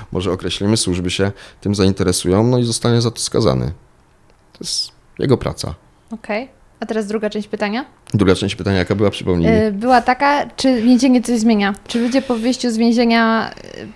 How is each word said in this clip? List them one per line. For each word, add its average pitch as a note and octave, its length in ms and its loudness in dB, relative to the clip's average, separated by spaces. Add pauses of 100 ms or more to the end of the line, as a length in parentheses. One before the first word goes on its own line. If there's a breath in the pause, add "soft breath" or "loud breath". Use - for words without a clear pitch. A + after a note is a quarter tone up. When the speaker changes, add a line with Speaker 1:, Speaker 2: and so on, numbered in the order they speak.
(120)
Speaker 1:
może F2+ 200 -4
określimy, G2 460 -2
służby F2+ 320 -2
się F#2+ 220 -2 (300 loud breath)
tym G2+ 140 -2
zainteresują, F#2+ 680 2
no B2 140 2
i B2 60 0
zostanie A#2 380 0
za A#2 100 0
to - 80 -14
skazany. C2 460 0 (880)
To - 80 -20
jest - 300 -8 (280)
jego C3+ 180 2
praca. - 380 -6 (360)
Speaker 2:
Okej. A3 380 -8 (300)
A A3+ 60 -8
teraz A3 220 -4
druga G#3 220 -4
część G#3 180 -6
pytania. G#3+ 380 -4 (280)
Speaker 1:
Druga F#2 220 4
część G2 200 -2
pytania, G2 220 0
jaka F2+ 180 0
była? G2+ 140 2
Przypomnij E2+ 420 0
mi. - 60 4
Speaker 2:
Y, A3 140 2
była A#3+ 300 2
taka, C#4+ 440 0 (100)
czy B3+ 260 2
więzienie B3+ 400 4
coś A#3 180 -2
zmienia? G#3 360 2 (120)
Czy A#3+ 140 -4
ludzie B3+ 200 0
po B3+ 140 -2
wyjściu A#3+ 360 -2
z A3 60 -2
więzienia, A#3 760 2
y, - 440 -16